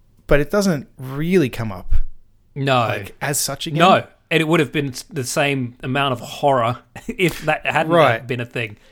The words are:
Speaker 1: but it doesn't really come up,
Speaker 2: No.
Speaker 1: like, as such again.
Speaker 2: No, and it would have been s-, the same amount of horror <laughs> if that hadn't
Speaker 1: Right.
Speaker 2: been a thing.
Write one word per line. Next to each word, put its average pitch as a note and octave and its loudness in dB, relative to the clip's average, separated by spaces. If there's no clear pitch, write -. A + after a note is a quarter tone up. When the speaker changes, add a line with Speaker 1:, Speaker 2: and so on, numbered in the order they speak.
Speaker 1:
but C#3+ 4
it D3 -4
doesn't F#3+ 0
really D3 0
come A2+ -6
up, F2+ -2
Speaker 2:
No. C3+ 0
Speaker 1:
like, G#2 -4
as C#3+ -4
such - -6
again. D3+ -4
Speaker 2:
No, E3+ 4
and D#3+ 2
it D#3+ -2
would E3 4
have D3 0
been C#3+ -4
s-, - -12
the C3+ -6
same C3+ -2
amount C#3 -2
of A#2 -6
horror B2+ 0
<laughs> - -20
if - -2
that D#3 -4
hadn't D3+ -2
Speaker 1:
Right. B2+ 4
Speaker 2:
been B2 -6
a A#2+ -8
thing. A2 -8